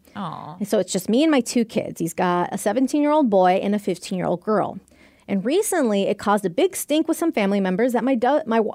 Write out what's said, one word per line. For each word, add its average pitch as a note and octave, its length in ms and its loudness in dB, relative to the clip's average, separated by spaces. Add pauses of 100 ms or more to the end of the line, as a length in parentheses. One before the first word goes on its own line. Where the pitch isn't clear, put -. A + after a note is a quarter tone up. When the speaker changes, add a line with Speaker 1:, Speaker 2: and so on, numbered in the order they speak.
(160)
Speaker 1:
Aw. D#3 440 -12
Speaker 2:
And G3+ 80 -6
so A3 120 2
it's F#3 120 -2
just F#3 180 -4
me A#3+ 140 4
and D#4+ 80 4
my C4+ 100 4
two A#3 240 0
kids. - 340 -4
He's E3 140 -4
got F3 380 0
a - 60 -6
seventeen-year-old C#4+ 720 0
boy F#3 240 6 (100)
and G3+ 120 0
a G#3 40 -2
fifteen-year-old F3 640 -4
girl. G3+ 360 -2 (480)
And G3 160 -2
recently, C4+ 600 0
it - 160 -2
caused G#3 260 0
a F3 60 -2
big F4+ 240 0
stink D#4 320 -2
with E4 100 0
some E4 140 0
family G3+ 280 0
members G3 340 0
that A3+ 100 0
my C4+ 100 2
do-, B3+ 320 2
my, A3+ 160 0 (140)